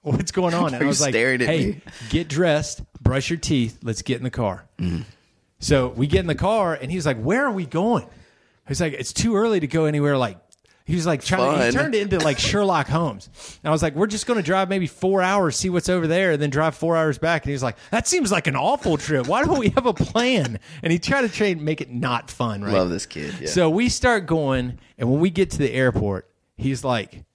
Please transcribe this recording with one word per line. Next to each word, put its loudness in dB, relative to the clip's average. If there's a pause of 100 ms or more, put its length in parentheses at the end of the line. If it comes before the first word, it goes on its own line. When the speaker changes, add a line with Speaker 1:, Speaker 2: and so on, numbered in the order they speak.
Speaker 1:
What's -2
going 0
on?" 0
Speaker 2:
Why 0
Speaker 1:
And -4
Speaker 2:
are -8
Speaker 1:
I 0
Speaker 2:
you 2
Speaker 1:
was 0
like, 0
Speaker 2:
staring 2
at 2
Speaker 1:
"Hey, 2
Speaker 2:
me? -6 (280)
Speaker 1:
get 0
dressed, 0 (200)
brush 2
your -2
teeth, 0
let's -6
get -4
in -8
the -4
car." -4 (140)
Speaker 2:
Mm-hmm. -2 (580)
Speaker 1:
So 2
we -2
get 2
in -4
the 0
car, 0
and -8
he's -4
like, 0
"Where 0
are 0
we -4
going?" 0 (600)
He's -4
like, -2
"It's -8
too 0
early 2
to -2
go 0
anywhere." 2
Like, -2 (480)
he -2
was, 0
like, 0
trying 2
to, 4
he 4
Speaker 2:
Fun. 2
Speaker 1:
turned 0
it 2
into, 0
like, 0
Sherlock 2
Holmes. -2 (320)
And -4
I 2
was 2
like, 0
"We're 2
just -6
gonna 0
drive 0
maybe 0
four 0
hours, 2
see -2
what's 0
over 2
there, 2
and 0
then 0
drive 0
four 0
hours 2
back." 0
And -2
he's -4
like, -2 (160)
"That -2
seems 0
like 0
an 0
awful 0
trip. -2
Why 2
don't 2
we 2
have 0
a 2
plan?" 0 (220)
And 0
he 2
tried 0
to 0
try 0
and -2
make -4
it -10
not -4
fun, -4
right? -2
Speaker 2:
Love 4
this -4
kid, -10
yeah. -8
Speaker 1:
So 4
we 2
start 0
going, -2 (180)
and 0
when 2
we 4
get 0
to -6
the 0
airport, 0 (300)
he's -2
like -4 (120)